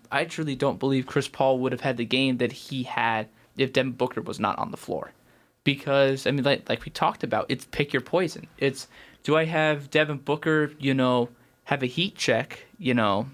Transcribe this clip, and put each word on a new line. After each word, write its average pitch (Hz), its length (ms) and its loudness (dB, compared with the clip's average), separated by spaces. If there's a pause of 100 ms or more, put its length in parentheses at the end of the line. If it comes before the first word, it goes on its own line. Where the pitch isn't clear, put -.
(100)
I 151 160 2
truly 156 300 -4
don't 139 220 0
believe 135 280 2
Chris 139 200 0
Paul 135 340 2
would 127 120 0
have 123 80 -6
had 131 160 -2
the 120 80 -2
game 131 320 2
that 120 160 0
he - 300 -8
had 113 460 -2 (280)
if 131 160 0
Devin 131 200 2
Booker 123 280 -2
was - 180 -8
not 101 200 0
on - 120 -4
the - 60 -10
floor. - 360 -8 (520)
Because, 139 600 2
I 123 60 2
mean, 139 120 -2
like, 139 240 0
like - 160 -4
we 151 60 -12
talked - 320 -2
about, 117 260 -2
it's - 180 -4
pick - 260 -2
your 131 100 0
poison. - 460 -2 (100)
It's, 139 300 -2 (340)
do 147 140 2
I 160 80 4
have 156 460 0
Devin 151 280 2
Booker, 147 640 0
you 135 120 2
know, 127 360 4 (360)
have 135 200 0
a - 20 0
heat 170 300 -2
check, - 500 -2 (120)
you 127 140 0
know, 107 420 2